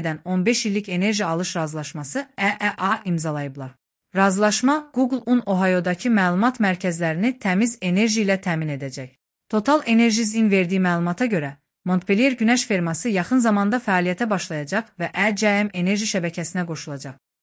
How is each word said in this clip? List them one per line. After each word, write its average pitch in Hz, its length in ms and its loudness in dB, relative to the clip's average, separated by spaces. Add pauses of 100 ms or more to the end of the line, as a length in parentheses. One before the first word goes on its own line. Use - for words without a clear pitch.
edən 156 240 -4
on 185 200 0
beş 233 200 2
illik 208 240 -2
enerji 196 360 0
alış 170 300 -4
razılaşması, 156 720 -6 (100)
E 196 100 -2
E 208 300 -2
A 202 280 -2
imzalayıblar. 147 680 -4 (440)
Razılaşma 208 760 2
Google-un 247 520 0
Ohio'dakı 185 640 0
məlumat 208 500 2
mərkəzlərini 180 800 0
təmiz 208 420 0
enerji 214 440 2
ilə 190 160 0
təmin 160 340 -2
edəcək. 131 340 -10 (400)
Total 262 360 2
Energies-in 226 640 4
verdiyi 190 300 2
məlumata 175 500 0
görə, 143 240 -2 (300)
Montpelier 196 500 2
günəş 240 320 2
ferması 175 420 -2
yaxın 202 300 2
zamanda 208 380 2
fəaliyyətə 185 520 0
başlayacaq 175 560 -2 (140)
və 170 160 -6
E 202 200 0
C 208 120 0 (160)
M 208 100 -2
enerji 196 320 0
şəbəkəsinə 170 600 -4
qoşulacaq. 143 480 -10 (280)